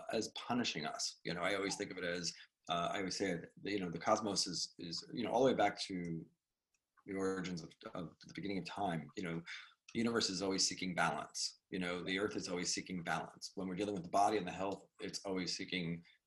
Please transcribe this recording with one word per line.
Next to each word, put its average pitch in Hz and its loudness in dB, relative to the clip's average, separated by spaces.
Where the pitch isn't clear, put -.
as 110 0
punishing 117 -2
us. - -4
You 85 -2
know, 87 -2
I 98 4
always 98 0
think 98 -4
of 92 -6
it 90 -4
as, 87 0
uh, 85 2
I 98 0
always 92 0
say, 95 2
that, - -6
you 104 0
know, 90 0
the 82 -4
cosmos 107 4
is, - -4
is, 85 -6
you 120 0
know, 98 0
all 123 6
the 127 8
way 98 4
back 104 4
to 87 -2
the 98 -4
origins 92 0
of, 80 -10
of 85 -6
the - -18
beginning 98 -2
of 85 -4
time, 82 -2
you 101 -4
know, 85 -2
the 113 -2
universe 113 4
is 92 0
always 95 2
seeking 92 -2
balance. - 0
You - -2
know, 90 0
the 95 0
earth 104 2
is 92 -4
always 87 0
seeking 92 -4
balance. - -2
When 95 -4
we're 90 -2
dealing 104 0
with 90 -2
the 87 -8
body 104 6
and 92 2
the 85 -4
health, 95 -4
it's 92 -6
always 92 0
seeking, 85 -2